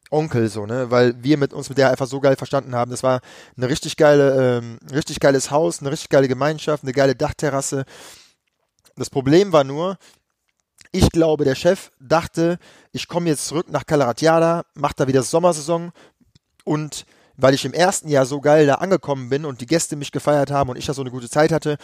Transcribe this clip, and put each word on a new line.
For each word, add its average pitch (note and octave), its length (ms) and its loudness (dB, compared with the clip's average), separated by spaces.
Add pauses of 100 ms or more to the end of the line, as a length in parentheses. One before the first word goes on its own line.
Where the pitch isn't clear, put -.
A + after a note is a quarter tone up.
(120)
Onkel, C3+ 360 0
so, G#2 180 -10
ne? A#2+ 240 -6
Weil B2 320 2
wir D3 160 2
mit C#3+ 140 -2
uns - 160 -12
mit C3 100 -6
der C3 120 6
einfach C3 180 -2
so C#3 120 -8
geil C3+ 140 4
verstanden C3 400 -4
haben. B2 160 -2
Das A#2+ 140 -6
war B2+ 160 0 (360)
eine A#2+ 120 -2
richtig D3+ 280 -6
geile, C#3 640 4
ähm, A#2 200 -12 (140)
richtig D3 280 -6
geiles C#3 320 2
Haus, D#3+ 280 0
eine C#3 120 -6
richtig - 160 -10
geile C#3 180 4
Gemeinschaft, D3 560 -2
eine C3 100 -6
geile C#3 220 2
Dachterrasse. C#3 680 -4 (1120)
Das B2+ 120 -8
Problem D#3 440 2
war D3+ 100 6
nur, D#3 360 -6 (920)
ich - 200 2
glaube, D#3 340 2
der C3+ 100 2
Chef - 460 0
dachte, E3 580 0 (320)
ich - 160 -10
komm E3+ 220 -4
jetzt D3 180 -2
zurück D3+ 240 -6
nach C#3+ 160 -6
Calaratiada, D#3+ 800 2 (100)
mach C#3+ 200 -4
da D3 120 -2
wieder C3 160 2
Sommersaison E3+ 720 -2 (720)
und D3+ 420 -6 (300)
weil C3+ 180 4
ich C3 100 -2
im C3 80 -8
ersten F3 360 0
Jahr C3+ 180 2
so C#3+ 140 -6
geil D3 260 6
da C3+ 100 4
angekommen C#3+ 520 -4
bin C#3 160 -2
und C3+ 160 -10
die B2 60 -12
Gäste E3 280 -2
mich C#3+ 160 -8
gefeiert C#3+ 400 0
haben C#3 200 -2
und B2 60 -10
ich - 100 -10
da D#3 60 -4
so C3 100 -8
eine B2+ 100 -10
gute A#2+ 180 -12
Zeit D#3 220 2
hatte, D3+ 320 -2